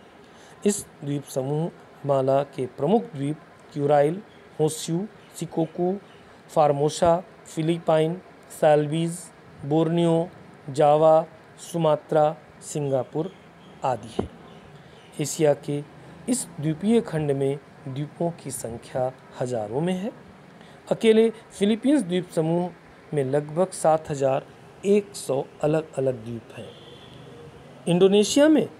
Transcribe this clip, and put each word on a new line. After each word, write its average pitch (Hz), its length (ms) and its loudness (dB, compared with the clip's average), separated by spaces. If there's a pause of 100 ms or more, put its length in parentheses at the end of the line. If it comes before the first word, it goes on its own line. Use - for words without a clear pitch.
(680)
इस 202 200 -2 (180)
द्वीप 143 200 -6
समूह 147 460 -4 (360)
माला 135 360 2
के 135 240 -8
प्रमुख 180 360 0
द्वीप 143 340 -8 (360)
क्यूराइल, 147 500 2 (380)
होस्यू, 165 480 -2 (280)
सिकोकू, 175 640 -4 (560)
फार्मोसा, 156 720 2 (220)
फिलीपाइन, 165 760 0 (380)
साल्वीज, 156 580 2 (460)
बोर्नियो, 165 640 2 (420)
जावा, 156 560 6 (460)
सुमात्रा, 156 640 0 (260)
सिंगापुर 147 680 -4 (520)
आदि 117 380 -4
हैं। - 80 -12 (880)
एशिया 147 340 2
के 147 280 -6 (460)
इस 240 200 -2 (120)
द्वीपीय 175 400 0
खंड 156 300 -4
में 139 280 -2 (300)
द्वीपों 147 420 -6
की 156 200 -14
संख्या 127 640 -6 (280)
हजारों 123 400 -4
में 180 140 -2
है। 185 180 -6 (800)
अकेले 220 380 4
फिलीपींस 226 720 0
द्वीप 180 280 -4
समूह 170 420 -2 (420)
में 143 100 0
लगभग 151 460 -2
सात 156 400 0
हजार 135 360 -2 (380)
एक 202 320 2
सौ 139 280 -4 (180)
अलग-अलग 139 640 -2
द्वीप 117 320 -12
हैं। - 140 -14 (1200)
इंडोनेशिया 202 600 4
में 269 180 4 (140)